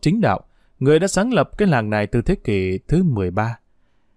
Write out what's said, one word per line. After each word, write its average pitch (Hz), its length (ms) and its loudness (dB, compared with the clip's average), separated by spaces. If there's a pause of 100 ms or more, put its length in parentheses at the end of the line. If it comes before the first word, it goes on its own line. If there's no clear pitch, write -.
Chính 202 200 0
Đạo, 117 200 0 (380)
người 147 200 4
đã 185 80 0
sáng 208 260 -2
lập 147 240 2
cái 208 100 2
làng 117 220 2
này 104 180 0
từ 117 140 0
thế 180 140 0
kỷ 92 520 -2
thứ 165 160 2
mười 101 280 0
ba. 110 280 -4 (580)